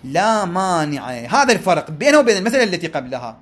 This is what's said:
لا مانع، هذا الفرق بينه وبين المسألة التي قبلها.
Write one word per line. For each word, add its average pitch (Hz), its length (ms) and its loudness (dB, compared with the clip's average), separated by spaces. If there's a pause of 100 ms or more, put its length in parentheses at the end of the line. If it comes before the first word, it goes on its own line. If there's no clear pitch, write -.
لا 196 420 0
مانع، 165 640 -2
هذا 208 420 0
الفرق 165 380 0
بينه 277 280 4
وبين 226 180 4
المسألة 233 260 0
التي 170 240 -4
قبلها. 123 540 -8